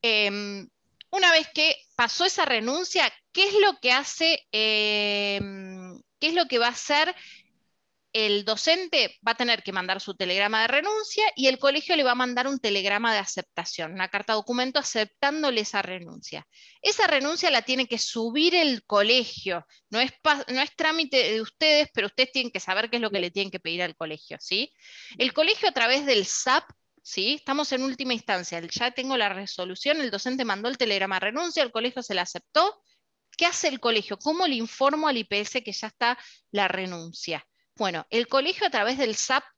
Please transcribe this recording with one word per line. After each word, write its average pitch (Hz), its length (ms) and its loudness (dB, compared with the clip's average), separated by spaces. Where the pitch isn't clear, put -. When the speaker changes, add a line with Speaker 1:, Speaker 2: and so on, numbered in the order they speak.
Speaker 1:
Em, 202 640 0
una 370 200 6
vez 320 220 4
que 311 240 2
pasó 240 300 0
esa 370 180 2
renuncia, 269 680 0
¿qué 381 160 4
es 392 60 -2
lo 403 260 4
que 247 140 2
hace, 302 580 0
em, 202 1500 -2
qué 302 80 0
es 330 60 0
lo 339 140 2
que 254 120 0
va 233 80 2
a 240 40 0
hacer? 302 440 0
El 208 320 0
docente 311 840 0
va 226 80 2
a - 20 0
tener 233 280 0
que 196 80 -8
mandar 190 300 -2
su 190 140 -10
telegrama 202 460 0
de 226 60 2
renuncia 415 560 0
y 262 120 2
el 262 120 4
colegio 294 360 2
le 294 80 2
va 254 80 4
a 240 40 4
mandar 247 320 0
un 277 120 -4
telegrama 202 540 0
de 202 60 2
aceptación, 175 760 -8
una 190 160 -4
carta 202 240 -2
documento 247 460 0
aceptándole 269 840 -2
esa 208 200 -2
renuncia. 175 640 -12
Esa 415 260 2
renuncia 311 420 2
la 247 120 4
tiene 254 260 -2
que 226 100 -4
subir 254 580 0
el 285 300 2
colegio, 208 800 2
no 214 120 -2
es 254 100 0
pa-, 285 280 2
no 262 120 0
es - 140 -4
trámite 311 560 2
de 220 100 -2
ustedes, 294 520 2
pero 208 140 -2
ustedes 254 240 0
tienen 240 200 -4
que 190 100 -6
saber 208 280 -2
qué 240 80 -2
es 233 40 -2
lo 220 100 -2
que 202 80 -2
Speaker 2:
Bien. 180 40 0
Speaker 1:
le 175 80 -4
tienen 196 200 -4
que 185 80 -10
pedir 170 240 -4
al 160 120 -6
colegio, 156 440 -10
¿sí? 214 340 -4
El 254 160 0
colegio 381 360 2
a 285 40 -2
través 262 320 2
del 220 200 4
sap, - 380 0
¿sí? 208 320 -4
Estamos 285 380 -4
en 254 100 -2
última 262 300 -4
instancia, 180 480 -4
ya 233 300 -4
tengo 262 260 -4
la 214 100 2
resolución, 190 720 -4
el 262 100 -2
docente 254 360 -4
mandó 208 240 -2
el 262 80 -6
telegrama 196 400 0
de 190 140 -2
renuncia, 330 320 -2
el 233 80 -2
colegio 247 300 -4
se 214 140 -8
la 175 60 0
aceptó. 311 600 0
¿Qué - 80 2
hace - 220 0
el 269 140 -2
colegio? 208 360 0
¿Cómo 339 300 0
le 269 80 0
informo 277 540 0
al 262 80 0
I 220 80 -4
P 202 160 -2
S 240 200 -6
que 208 120 -10
ya - 140 -8
está 240 300 0
la 202 180 2
renuncia? 170 760 -6
Bueno, 180 320 -4
el 233 200 -2
colegio 294 360 0
a 339 40 2
través 240 280 0
del 233 200 0
sap 262 260 0